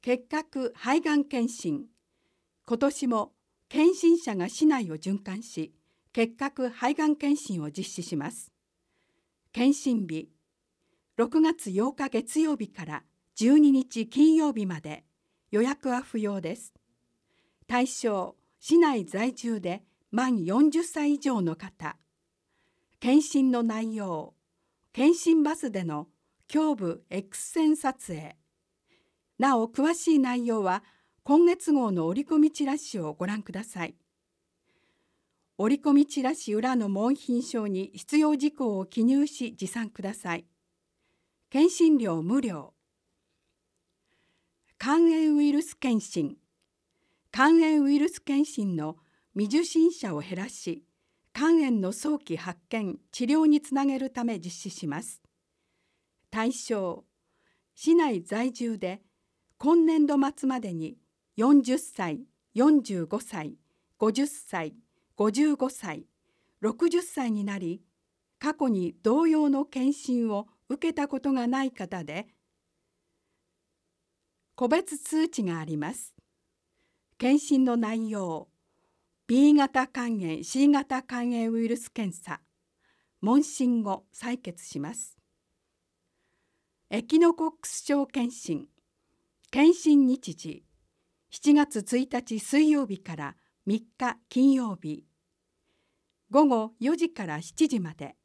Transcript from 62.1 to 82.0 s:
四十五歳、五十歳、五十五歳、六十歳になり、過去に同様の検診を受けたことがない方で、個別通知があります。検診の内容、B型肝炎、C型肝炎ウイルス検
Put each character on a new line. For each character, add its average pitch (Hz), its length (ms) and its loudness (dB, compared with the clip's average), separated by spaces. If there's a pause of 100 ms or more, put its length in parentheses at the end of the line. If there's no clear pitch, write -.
四 285 260 6
十 180 240 -4
五 202 140 -4
歳、 151 400 -12 (400)
五 220 120 2
十 269 140 0
歳、 170 480 -10 (420)
五 208 140 2
十 285 240 2
五 269 160 -2
歳、 - 380 -12 (540)
六 226 280 0
十 349 140 0
歳 254 280 -4
に 208 120 -2
な 202 160 -6
り、 175 240 -8 (560)
過 302 160 -4
去 269 140 0
に 180 340 -2
同 294 240 2
様 302 240 2
の 277 140 0
検 269 280 -2
診 240 380 -4
を 208 160 -6 (200)
受 294 200 -4
け 320 80 -2
た 285 120 -4
こ 269 120 -6
と 277 120 -2
が 254 140 -2
な 262 180 -2
い 254 80 -4
方 185 320 -10
で、 156 220 -10 (2250)
個 247 120 -2
別 311 300 -2
通 320 320 -2
知 247 140 -6
が 170 160 -4
あ 156 60 -8
り 156 120 -6
ま 156 160 -6
す。 - 220 -16 (1040)
検 269 200 4
診 269 240 2
の 240 140 2
内 226 320 -2
容、 185 380 -6 (800)
B 277 260 6
型 269 320 2
肝 233 340 -6
炎、 160 220 -4
C 269 280 2
型 277 340 0
肝 240 220 -6
炎 233 260 -2
ウ 226 100 -2
イ 226 60 0
ル 233 100 -2
ス - 140 -14
検 202 280 -6